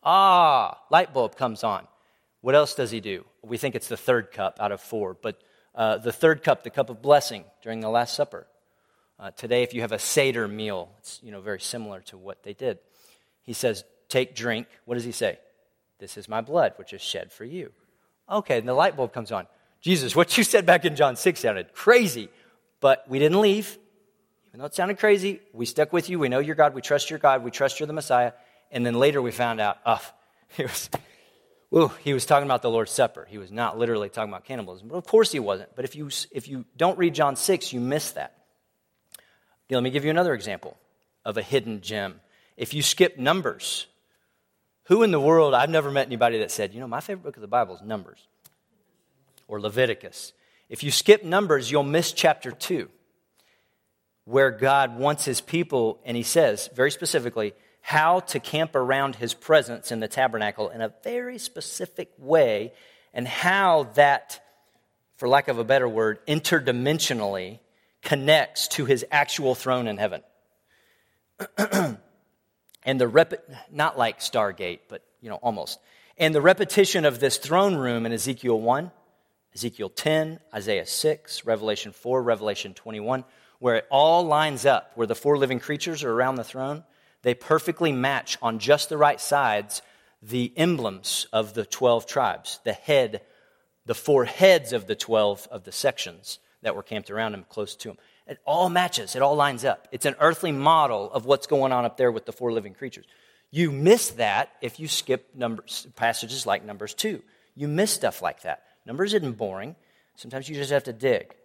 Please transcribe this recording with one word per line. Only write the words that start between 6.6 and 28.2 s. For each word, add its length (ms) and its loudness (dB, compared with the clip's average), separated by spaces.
the 60 -12
cup 200 -4
of 120 -16
blessing 420 2
during 200 -10
the 80 -4
Last 240 0
Supper. 340 -6
Uh, 120 -14
today, 320 0
if 100 -6
you 80 -6
have 100 -4
a 80 -4
Seder 480 0
meal, 420 -8
it's, 240 -20
you 80 -20
know, 100 -16
very 180 -8
similar 420 -12
to 160 -20
what 260 -16
they 100 -16
did. 260 -6
He 120 -14
says, 300 -4
"Take, 280 -2
drink." 320 -6
What 100 -6
does 80 -4
he 80 -10
say? 280 -4
"This 180 -18
is 120 -20
my 120 -4
blood, 360 0
which 160 -18
is 80 -16
shed 300 -10
for 120 -20
you." 300 -14
Okay, 300 0
and 80 -6
the 60 0
light 220 4
bulb 180 -4
comes 180 -10
on. 160 -6
"Jesus, 300 2
what 200 4
you 60 6
said 220 2
back 180 6
in 140 -2
John 180 2
six 240 0
sounded 320 -2
crazy," 560 2
but 260 4
we 120 -4
didn't 200 4
leave. 380 2
Even 100 -20
though 60 -10
it 100 -10
sounded 240 -2
crazy, 400 2
we 120 -6
stuck 280 0
with 160 0
you. 100 -4
We 80 2
know 120 2
you're 160 -2
God. 180 6
We 80 -10
trust 280 0
your 100 -8
God. 220 4
We 100 -8
trust 280 -2
you're 80 -4
the 60 -8
Messiah. 400 0